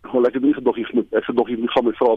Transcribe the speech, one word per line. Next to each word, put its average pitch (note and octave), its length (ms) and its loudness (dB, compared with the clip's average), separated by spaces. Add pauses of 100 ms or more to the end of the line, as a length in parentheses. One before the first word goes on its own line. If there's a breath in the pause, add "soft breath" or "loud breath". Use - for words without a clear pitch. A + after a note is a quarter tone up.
(140)
wel, B2 160 4
ek B2+ 80 -4
het B2+ 80 -2
nie D3 80 4
gedog A#2+ 240 -2
jy A2 160 -6
moet, A2+ 140 0 (100)
ek - 100 -2
gedog A#2+ 220 0
jy A#2+ 100 -4
moet A#2 140 -2
gaan B2 140 2
my A2 100 0
vra A#2+ 200 2